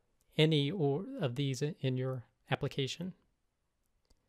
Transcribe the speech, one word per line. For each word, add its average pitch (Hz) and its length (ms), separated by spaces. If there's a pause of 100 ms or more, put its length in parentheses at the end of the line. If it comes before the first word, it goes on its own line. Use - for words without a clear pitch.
<laughs> - 280
any 151 340
or, 151 320 (160)
of 127 160
these 139 280
in, 151 180
in 131 160
your 127 260 (280)
application. 139 640 (1160)